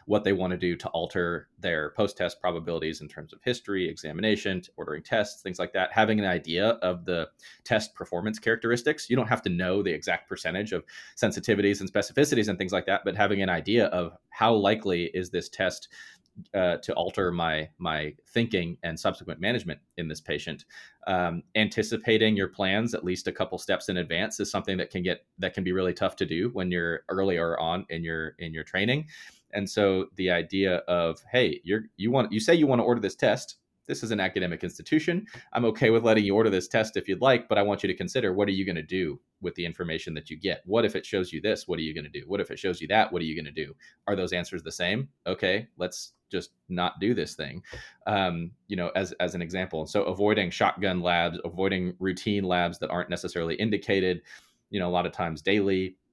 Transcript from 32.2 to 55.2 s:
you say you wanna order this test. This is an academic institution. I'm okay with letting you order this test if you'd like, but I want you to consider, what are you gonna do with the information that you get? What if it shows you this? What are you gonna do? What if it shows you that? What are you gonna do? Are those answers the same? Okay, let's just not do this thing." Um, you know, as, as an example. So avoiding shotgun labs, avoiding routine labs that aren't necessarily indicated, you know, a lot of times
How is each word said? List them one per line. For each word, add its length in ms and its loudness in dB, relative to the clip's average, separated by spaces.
you 80 0
say 140 6
you 120 6
wanna 180 6
order 160 4
this 160 -2
test. 400 2
This 180 -4
is 80 -2
an 80 0
academic 420 -2
institution. 640 0
I'm 140 2
okay 240 4
with 140 6
letting 200 6
you 120 4
order 120 6
this 200 2
test 280 0
if 120 -6
you'd 120 0
like, 280 4
but 100 2
I 40 6
want 200 0
you 60 2
to 60 0
consider, 380 -2
what 160 2
are 40 2
you 120 0
gonna 180 -4
do 380 -4
with 140 -6
the 100 -4
information 480 -6
that 160 -10
you 80 -12
get? 260 -4
What 200 2
if 100 2
it 100 -4
shows 280 -2
you 80 -6
this? 260 -2
What 120 -2
are 40 -4
you 120 -6
gonna 140 -10
do? 180 -14
What 140 -4
if 100 -6
it 80 -12
shows 220 -4
you 80 -10
that? 240 2
What 80 -2
are 60 -4
you 100 -6
gonna 140 -10
do? 240 -8
Are 100 0
those 160 -2
answers 300 -4
the 100 -10
same? 360 -2
Okay, 400 0
let's 360 -8
just 200 -6
not 320 -2
do 120 2
this 220 -2
thing." 260 -10
Um, 460 0
you 80 -4
know, 180 -4
as, 240 0
as 160 -2
an 80 -4
example. 440 -6
So 180 0
avoiding 460 2
shotgun 500 0
labs, 440 2
avoiding 540 -2
routine 460 0
labs 340 2
that 120 -4
aren't 200 -2
necessarily 460 -4
indicated, 640 0
you 100 -4
know, 100 -2
a 40 0
lot 140 2
of 60 -6
times 300 -6